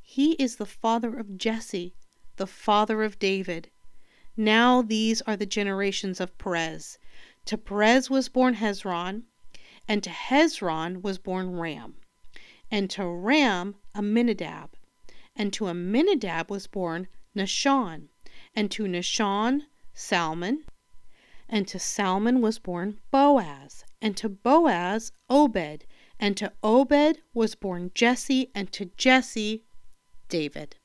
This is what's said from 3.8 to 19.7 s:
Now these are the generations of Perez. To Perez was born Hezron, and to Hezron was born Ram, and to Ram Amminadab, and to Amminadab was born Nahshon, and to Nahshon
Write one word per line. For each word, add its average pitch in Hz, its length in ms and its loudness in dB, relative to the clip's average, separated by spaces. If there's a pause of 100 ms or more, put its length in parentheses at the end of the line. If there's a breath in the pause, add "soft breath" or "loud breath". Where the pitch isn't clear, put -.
Now 233 460 6
these 220 400 0
are 214 140 -2
the 196 100 -4
generations 196 760 -2
of 180 180 -6
Perez. 165 600 -4 (460 soft breath)
To 214 120 -4
Perez 220 540 4
was 269 180 0
born 254 280 2
Hezron, 196 680 -4 (640 soft breath)
and 208 160 0
to 180 80 -10
Hezron 180 920 0
was 190 160 -4
born 185 440 -4
Ram, 160 340 -8 (760 loud breath)
and 196 180 0
to 196 160 -6
Ram 196 720 2 (180)
Amminadab, 208 760 0 (680 soft breath)
and 202 160 -2
to 196 160 -4
Amminadab 185 800 0
was 196 160 -8
born 180 400 -6 (280)
Nahshon, 202 760 0 (460 soft breath)
and 208 160 0
to - 120 -6
Nahshon 208 800 0 (320)